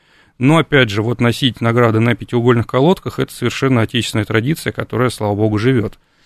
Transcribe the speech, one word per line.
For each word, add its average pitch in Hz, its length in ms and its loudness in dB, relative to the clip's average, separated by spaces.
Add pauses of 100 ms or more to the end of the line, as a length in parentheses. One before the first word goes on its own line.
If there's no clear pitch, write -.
(380)
Но, 143 200 4
опять 139 320 2
же, 101 120 -2
вот 117 200 -2
носить 120 400 0
награды 117 380 2
на 117 160 0
пятиугольных 120 520 0
колодках — 143 520 0
это - 140 -4
совершенно 120 480 0
отечественная 110 440 -2
традиция, 113 480 -2
которая, 117 360 -2
слава 104 260 -4
богу, 107 220 2
живет. 110 400 0 (280)